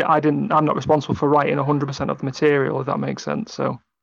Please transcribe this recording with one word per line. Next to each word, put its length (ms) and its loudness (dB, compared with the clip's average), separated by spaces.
I 40 4
didn't, 320 0
I'm 140 4
not 100 2
responsible 380 0
for 160 0
writing 300 2
a 40 0
hundred 220 0
percent 240 -4
of 80 -4
the 80 -6
material, 540 2
if 80 -6
that 120 -2
makes 240 -6
sense. 300 -6
So, 260 -4